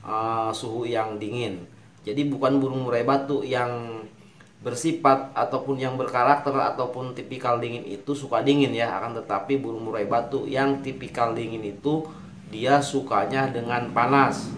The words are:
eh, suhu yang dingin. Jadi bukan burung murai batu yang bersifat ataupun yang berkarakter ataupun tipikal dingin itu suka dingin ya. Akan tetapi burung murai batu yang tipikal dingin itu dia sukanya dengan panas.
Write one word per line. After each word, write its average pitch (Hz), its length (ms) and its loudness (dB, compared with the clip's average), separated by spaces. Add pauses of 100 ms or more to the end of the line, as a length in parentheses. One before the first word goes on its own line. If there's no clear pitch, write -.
eh, 113 480 0
suhu 117 320 -6
yang 110 320 -2
dingin. 107 560 -6 (280)
Jadi 143 240 0
bukan 135 320 2
burung 131 240 0
murai 117 240 2
batu 139 400 2
yang 120 560 -2 (560)
bersifat 135 800 2
ataupun 131 400 -2
yang 127 160 -2
berkarakter 127 560 4
ataupun 127 640 -2
tipikal 123 480 -2
dingin 117 240 -6
itu 101 320 -8
suka 120 240 0
dingin 139 320 6
ya. 113 240 0
Akan 117 160 -4
tetapi 117 480 -2
burung 113 240 -6
murai 107 240 -2
batu 117 400 0
yang 139 320 0
tipikal 120 480 -2
dingin 113 320 -4
itu 143 400 -2 (480)
dia 127 320 4
sukanya 135 640 0
dengan 120 480 -2
panas. 127 640 4